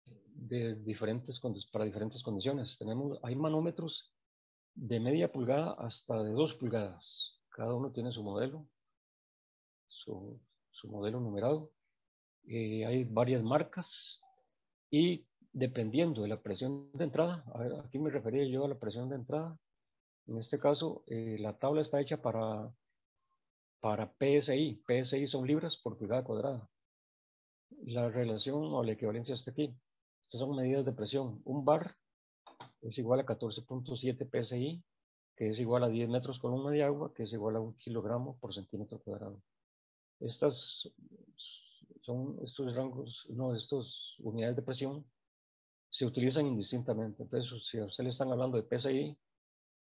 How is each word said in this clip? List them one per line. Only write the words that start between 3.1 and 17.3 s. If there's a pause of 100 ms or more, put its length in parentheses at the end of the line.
hay
manómetros (600)
de
media
pulgada
hasta
de
dos
pulgadas. (100)
Cada
uno
tiene
su
modelo, (1200)
su, (300)
su
modelo
numerado. (720)
Eh,
hay
varias
marcas (680)
y (260)
dependiendo
de
la
presión
de
entrada,